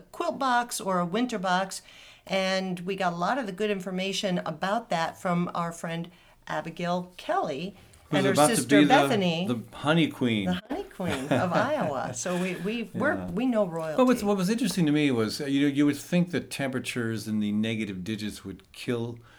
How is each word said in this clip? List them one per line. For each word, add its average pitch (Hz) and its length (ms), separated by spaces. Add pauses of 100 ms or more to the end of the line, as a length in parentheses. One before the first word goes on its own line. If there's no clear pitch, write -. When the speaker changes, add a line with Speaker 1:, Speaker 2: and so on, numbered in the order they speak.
(120)
Speaker 1:
quilt 339 280
box 240 420
or 185 180
a 175 60
winter 226 340
box, 185 420 (460)
and 190 540
we 185 140
got 185 180
a - 20
lot 185 220
of 269 80
the 196 60
good 208 200
information 190 760
about 190 440
that 165 320
from 175 340
our 170 160
friend 170 380 (380)
Abigail 170 720
Kelly 196 580 (340)
Speaker 2:
Who's 147 80
Speaker 1:
and 135 100
her 131 60
Speaker 2:
about 147 160
to 233 80
Speaker 1:
sister 139 220
Speaker 2:
be 151 60
the, - 40
Speaker 1:
Bethany. 185 580
Speaker 2:
the 120 140 (160)
honey 151 300
queen. 113 400
Speaker 1:
The 90 220
honey 370 140
queen 143 460
of 151 240
Speaker 2:
<laughs> - 0
Speaker 1:
Iowa. 185 600
So 180 220
we, 180 200
we, 214 380
we're, 262 220
Speaker 2:
Yeah. 185 120
Speaker 1:
we 185 180
know 220 200
royalty. 160 320
Speaker 2:
But 254 100
what's, 240 160
what 208 120
was 185 140
interesting 202 380
to 147 40
me 147 200
was, 110 280
uh, 151 60
you 139 160
know, 143 120
you 147 120
would 143 120
think 175 340
that - 200
temperatures 117 760
in 107 120
the 104 140
negative 107 500
digits 107 400
would 95 300
kill 120 460 (200)